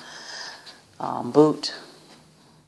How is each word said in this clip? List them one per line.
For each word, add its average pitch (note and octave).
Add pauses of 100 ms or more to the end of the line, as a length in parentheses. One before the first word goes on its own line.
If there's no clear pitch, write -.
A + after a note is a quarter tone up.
(1000)
um, A#2+
boot. D3 (920)